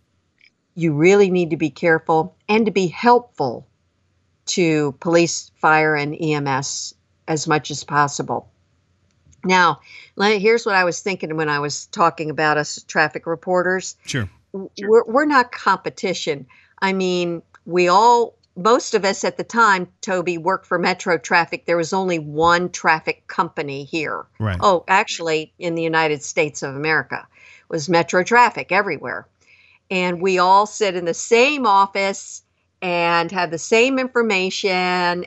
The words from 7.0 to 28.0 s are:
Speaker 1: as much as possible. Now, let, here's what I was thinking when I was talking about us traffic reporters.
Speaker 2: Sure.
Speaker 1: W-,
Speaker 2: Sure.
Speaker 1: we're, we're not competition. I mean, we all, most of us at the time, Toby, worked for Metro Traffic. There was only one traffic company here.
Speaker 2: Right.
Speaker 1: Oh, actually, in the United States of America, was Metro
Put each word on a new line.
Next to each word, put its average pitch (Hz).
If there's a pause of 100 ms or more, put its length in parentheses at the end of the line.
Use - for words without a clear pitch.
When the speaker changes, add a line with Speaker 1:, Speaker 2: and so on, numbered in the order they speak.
Speaker 1:
as 160
much 151
as 139
possible. 143 (960)
Now, 180 (360)
let, 208
here's 226
what 202
I 185
was 170
thinking 180
when 156
I 147
was 143
talking 165
about 151
us -
traffic 156
reporters. 180 (100)
Speaker 2:
Sure. 110 (240)
Speaker 1:
W-, 196 (100)
Speaker 2:
Sure. 202
Speaker 1:
we're, 226
we're 254
not 262
competition. 175 (360)
I 190
mean, 180 (240)
we 175
all, 466 (200)
most 220
of 202
us 202
at 180
the 175
time, 202 (140)
Toby, 180
worked 160
for 180
Metro 185
Traffic. 170
There 170
was 165
only 185
one 165
traffic 160
company 147
here. 139 (140)
Speaker 2:
Right. 104
Speaker 1:
Oh, 185
actually, 165
in 170
the 165
United 160
States -
of 139
America, 147 (420)
was 160
Metro 170